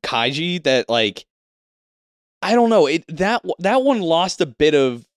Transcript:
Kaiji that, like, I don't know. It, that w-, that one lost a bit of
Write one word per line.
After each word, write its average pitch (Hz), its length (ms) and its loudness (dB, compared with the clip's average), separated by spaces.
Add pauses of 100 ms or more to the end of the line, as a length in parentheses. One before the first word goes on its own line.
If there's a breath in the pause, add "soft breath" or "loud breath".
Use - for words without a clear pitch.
Kaiji 143 600 -4
that, 131 240 0
like, 113 380 -2 (1160)
I 196 120 0
don't 233 160 2
know. 190 160 4
It, 156 220 -2
that 190 340 -4
w-, 185 180 -6
that 226 220 0
one 262 180 0
lost 170 400 -2
a 175 60 2
bit 147 280 2
of 127 320 0 (100)